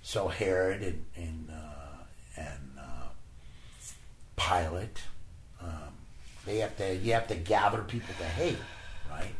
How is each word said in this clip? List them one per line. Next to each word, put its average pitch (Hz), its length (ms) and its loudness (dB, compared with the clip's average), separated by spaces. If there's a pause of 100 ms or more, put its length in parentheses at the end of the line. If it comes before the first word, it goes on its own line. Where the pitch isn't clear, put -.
So 98 280 0
Herod 95 520 4
and, 92 240 2 (100)
and, 80 360 -4
uh, - 520 -10 (340)
and, 69 420 -8
uh, - 280 -2 (1300)
Pilate, 90 640 2 (600)
um, 82 320 -6 (520)
they 104 120 0
have 107 200 0
to, 95 180 2
you 110 180 6
have 113 140 6
to - 80 2
gather 104 460 6
people 107 360 -4
to 87 60 -2
hate, 123 340 2 (520)
right? - 300 0